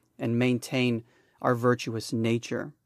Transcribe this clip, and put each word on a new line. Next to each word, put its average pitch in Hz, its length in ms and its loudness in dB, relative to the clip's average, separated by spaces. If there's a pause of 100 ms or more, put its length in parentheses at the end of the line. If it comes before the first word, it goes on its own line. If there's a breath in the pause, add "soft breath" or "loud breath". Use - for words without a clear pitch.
(180)
and 117 200 0
maintain 123 680 0 (360)
our 127 140 2
virtuous 120 580 0
nature 117 600 -2 (140)